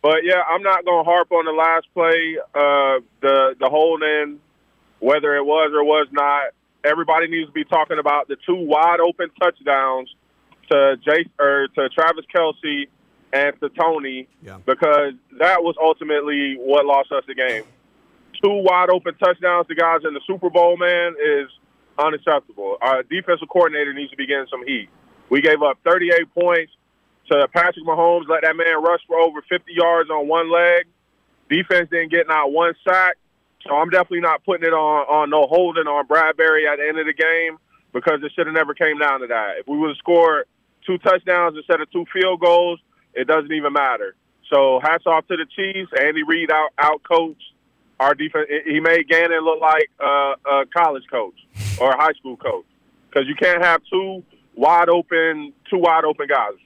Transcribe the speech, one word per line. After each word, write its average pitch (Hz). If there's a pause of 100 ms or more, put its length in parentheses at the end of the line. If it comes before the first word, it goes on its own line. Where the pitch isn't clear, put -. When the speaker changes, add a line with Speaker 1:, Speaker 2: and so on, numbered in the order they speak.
Speaker 1:
but, 160
yeah, 180
I'm 185
not 185
gonna 170
harp 170
on 165
the 160
last 165
play, 165 (180)
uh, 139 (220)
the, 135
the 135
holding, 151 (600)
whether 143
it 143
was 151
or 147
was 151
not. 143 (380)
Everybody 160
needs 160
to -
be 156
talking 156
about 143
the 139
two 180
wide 170
open 175 (140)
touchdowns 135 (600)
to 139
Jay, 156 (140)
or 139
to 135
Travis 160 (100)
Kelce 151 (460)
and 139
to 147
Tony, 139 (140)
Speaker 2:
Yeah. 95
Speaker 1:
because 147 (260)
that 175
was 170
ultimately 147
what 139
lost 139
us 139
the 131
game. 123 (760)
Two 202
wide 180
open 180
touchdowns 175
to 165
guys 165
in 151
the 139
Super 185
Bowl, 175
man, 175
is 143 (480)
unacceptable. 143
Our 131
defensive 165
coordinator 151
needs 139
to -
be 131
getting 139
some 123
heat. 123 (400)
We 143
gave 156
up 139
thirty-eight 170
points 175 (600)
to 143
Patrick 170
Mahomes, 165
let 160
that 160
man 165
rush 170
for 165
over 160
fifty 175
yards 165
on 151
one 165
leg. 175 (640)
Defense 175
didn't 165
get 165
not 151
one 170 (140)
sack. 185 (480)
So 143
I'm 165
definitely 180
not 160
putting 170
it 165
on, 151
on 151
no 147
holding 165
on 147
Bradbury 156
at 147
the 147
end 156
of 156
the 156
game 160 (340)
because 147
it 147
should 170
have 156
never 151
came 156
down 143
to 123
that. 107
If -
we 147
would 156
have 143
scored 165 (400)
two 185
touchdowns 180
instead 156
of 151
two -
field 185
goals, 175 (340)
it 127
doesn't 156
even 147
matter. 120 (380)
So 135
hats 160
off 160
to 185
the 160
Chiefs. 190
Andy 156
Reid 160
out, 156
out 151
coached 165 (580)
our 139
defense. 151 (180)
He 156
made 165
Gannon 165
look 160
like 156 (100)
a, 143 (160)
a 139
college 151
coach 110 (460)
or 131
a 127
high 156
school 127
coach, 101 (460)
'cause 139
you 147
can't 175
have 165 (100)
two 190 (320)
wide 170
open, 165 (180)
two 190
wide 165
open 151
guys. 110 (120)